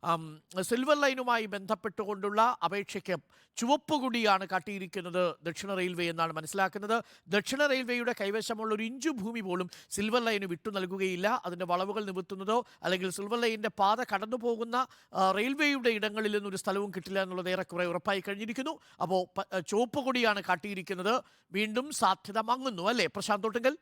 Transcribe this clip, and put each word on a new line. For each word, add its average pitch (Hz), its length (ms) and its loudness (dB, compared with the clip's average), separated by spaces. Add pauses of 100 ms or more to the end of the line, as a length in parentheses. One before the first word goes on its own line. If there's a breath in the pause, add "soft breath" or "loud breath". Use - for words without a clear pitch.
ആം, 165 180 0 (480)
സിൽവർ 262 340 4
ലൈനുമായി 247 420 2
ബന്ധപ്പെട്ടുകൊണ്ടുള്ള 202 920 -2 (240)
അപേക്ഷയ്ക്ക് 196 520 -2 (400 soft breath)
ചുവപ്പ് 285 460 2
കൊടിയാണ് 214 500 4
കാട്ടിയിരിക്കുന്നത് 180 800 -2 (140)
ദക്ഷിണ 196 260 -6
റെയിൽവേ 180 380 0
എന്നാണ് 165 200 0
മനസ്സിലാക്കുന്നത്. 196 640 0 (320 loud breath)
ദക്ഷിണ 254 380 2
റെയിൽവേയുടെ 247 540 2
കൈവശമുള്ള 214 540 -2
ഒരു 214 80 -2
ഇഞ്ച് 254 280 -2 (120)
ഭൂമി 233 180 -4
പോലും 180 300 -2 (240 loud breath)
സിൽവർ 220 300 2
ലൈന് 208 280 0
വിട്ടു 175 240 -6
നൽകുകയില്ല. 190 680 0
അതിൻ്റെ 180 260 -6
വളവുകൾ 202 320 -2
നിമിത്തുന്നതോ 190 520 -2 (280 loud breath)
അല്ലെങ്കിൽ 185 260 0
സിൽവർ 208 300 -4
ലൈനിൻ്റെ 220 300 0 (100)
പാത 208 180 6 (160)
കടന്നു 214 220 -2
പോകുന്ന, 233 400 -2 (380 loud breath)
ആ, 190 240 6
റെയിൽവേയുടെ 269 600 4
ഇടങ്ങളിൽ 208 380 0
നിന്നൊരു 202 200 -2
സ്ഥലവും 202 400 0
കിട്ടില്ല 190 260 -2
എന്നുള്ളത് 185 320 -4
ഏറെക്കുറെ 180 380 -2
ഉറപ്പായി 190 360 0
കഴിഞ്ഞിരിക്കുന്നു. 226 460 -6 (280 soft breath)
അപ്പോ 180 220 0 (120)
പ-, 190 120 -4 (220)
ചുവപ്പ് 240 360 0
കൊടിയാണ് 226 420 2
കാട്ടിയിരിക്കുന്നത്. 185 680 -2 (380 soft breath)
വീണ്ടും 220 400 -2 (100)
സാധ്യത 202 360 2
മങ്ങുന്നു 233 440 -2 (100)
അല്ലേ 214 140 2
പ്രശാന്ത് 202 380 -2
തോട്ടുങ്കൽ? 240 380 0